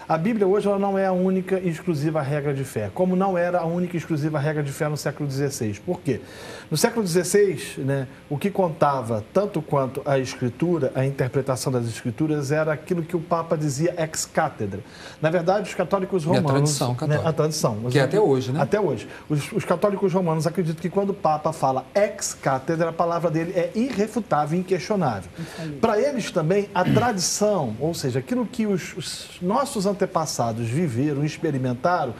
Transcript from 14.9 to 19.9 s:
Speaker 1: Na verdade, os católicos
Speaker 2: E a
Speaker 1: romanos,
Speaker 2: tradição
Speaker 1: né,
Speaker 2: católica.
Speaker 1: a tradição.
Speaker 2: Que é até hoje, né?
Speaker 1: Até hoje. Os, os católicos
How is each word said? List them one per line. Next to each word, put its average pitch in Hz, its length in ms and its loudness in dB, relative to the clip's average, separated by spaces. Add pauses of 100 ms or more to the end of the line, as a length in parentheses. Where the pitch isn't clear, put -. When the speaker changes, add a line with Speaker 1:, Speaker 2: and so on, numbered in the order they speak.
Speaker 1:
Na 156 80 2
verdade, 180 400 2
os - 60 -10
católicos 185 480 0
Speaker 2:
E - 20 -6
a 160 40 2
Speaker 1:
romanos, 151 220 4
Speaker 2:
tradição 143 380 2
Speaker 1:
né, 123 60 0
Speaker 2:
católica. 151 340 0
Speaker 1:
a 156 40 2
tradição. 147 560 0
Speaker 2:
Que 123 100 4
é - 20 8
até 190 180 4
hoje, 131 320 4
né? 147 100 0
Speaker 1:
Até 202 200 2
hoje. 131 260 -2 (220)
Os, 147 240 0
os 185 100 0
católicos 196 480 2